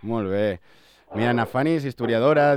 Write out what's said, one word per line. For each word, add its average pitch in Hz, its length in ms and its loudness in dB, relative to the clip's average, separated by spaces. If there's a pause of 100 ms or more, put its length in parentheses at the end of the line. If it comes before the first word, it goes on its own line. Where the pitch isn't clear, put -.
Molt 110 260 -4
bé. 101 200 0 (640)
Mira, 117 180 0
na 117 140 0
Fanny 151 320 -2
és 143 100 -6
historiadora, 127 680 2